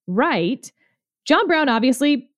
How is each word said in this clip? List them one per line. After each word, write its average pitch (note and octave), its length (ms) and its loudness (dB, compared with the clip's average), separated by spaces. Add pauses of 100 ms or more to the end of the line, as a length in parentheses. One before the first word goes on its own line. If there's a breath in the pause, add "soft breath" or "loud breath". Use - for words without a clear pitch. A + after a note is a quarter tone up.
right, A3 640 -2 (560)
John F#4+ 200 2
Brown D#4 220 0
obviously B3+ 680 0